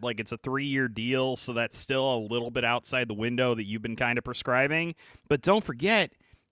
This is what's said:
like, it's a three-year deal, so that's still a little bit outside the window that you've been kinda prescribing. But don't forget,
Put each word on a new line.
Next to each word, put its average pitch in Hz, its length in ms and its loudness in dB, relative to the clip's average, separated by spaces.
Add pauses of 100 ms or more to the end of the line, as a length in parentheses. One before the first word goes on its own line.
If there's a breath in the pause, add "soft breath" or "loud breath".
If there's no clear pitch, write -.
like, 117 180 -4
it's 110 140 -6
a 113 40 -8
three-year 135 520 -2
deal, 123 480 0
so - 160 -4
that's 117 240 -2
still 131 380 0
a 113 40 0
little 117 320 -4
bit 120 140 -2
outside 120 420 0
the 110 60 -4
window 120 420 2
that 110 80 -4
you've 107 180 -6
been 113 140 -4
kinda 120 260 0
prescribing. 143 720 0 (360 soft breath)
But 143 120 2
don't 208 220 6
forget, 170 480 0 (400)